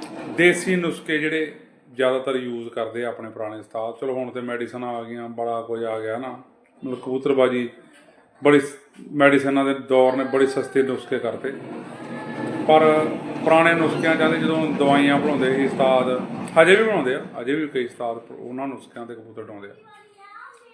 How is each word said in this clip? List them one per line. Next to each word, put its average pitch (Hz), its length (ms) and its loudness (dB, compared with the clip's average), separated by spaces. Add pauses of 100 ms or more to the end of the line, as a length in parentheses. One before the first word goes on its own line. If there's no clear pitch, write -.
(360)
ਦੇਸੀ 175 400 4
ਨੁਸਖੇ 165 420 -2
ਜਿਹੜੇ 156 380 -2 (400)
ਜ਼ਿਆਦਾਤਰ 131 400 0
ਯੂਜ਼ 120 340 -6
ਕਰਦੇ 113 360 -6
ਆ - 20 -4
ਆਪਣੇ 113 220 -8
ਪੁਰਾਣੇ 107 300 -10
ਉਸਤਾਦ। 113 420 -8
ਚਲੋ 135 120 -4
ਹੁਣ 127 160 -6
ਤੇ 123 120 -8
ਮੈਡੀਸਨਾਂ 120 480 -8
ਆ 117 140 -6
ਗਈਆਂ, 117 260 -12
ਬੜਾ 117 320 -4
ਕੁਝ 117 220 -6
ਆ 110 160 -4
ਗਿਆ 110 180 -4
ਨਾ, 127 260 -12 (420)
ਮਤਲਬ 127 160 -6
ਕਬੂਤਰਬਾਜੀ, 127 680 2 (760)
ਬੜੀ 143 160 8
ਸ-, 139 160 -2 (360)
ਮੈਡੀਸਨਾਂ 139 540 4
ਦੇ 135 80 0
ਦੌਰ 127 420 4
ਨੇ 135 80 0
ਬੜੇ 135 240 2
ਸਸਤੇ 135 360 0
ਨੁਸਖੇ 127 360 -4
ਕਰਤੇ। 117 340 -6 (1120)
ਪਰ 156 400 6 (360)
ਪੁਰਾਣੇ 165 300 6
ਨੁਸਖਿਆਂ 160 420 0
'ਚ 156 60 0
ਆਂਦੇ 160 180 2
ਜਦੋਂ 160 280 0
ਦਵਾਈਆਂ 143 520 4
ਬਣਾਉਂਦੇ 135 360 0
ਸੀ 139 100 2
ਉਸਤਾਦ, 127 560 2 (400)
ਹਜੇ 180 140 6
ਵੀ 220 80 4
ਬਣਾਉਂਦੇ 156 320 0
ਆ, 160 60 -6 (200)
ਅਜੇ 131 140 -2
ਵੀ 156 120 -2
ਕਈ 135 180 -4
ਉਸਤਾਦ 113 320 -8
ਪ-, 113 140 -18
ਉਹਨਾਂ 127 360 -10
ਨੁਸਖਿਆਂ 120 380 -14
'ਤੇ 117 100 -14
ਕਬੂਤਰ 110 260 -16
ਉਡਾਉਂਦੇ 104 260 -16
ਆ। 101 60 -20 (1000)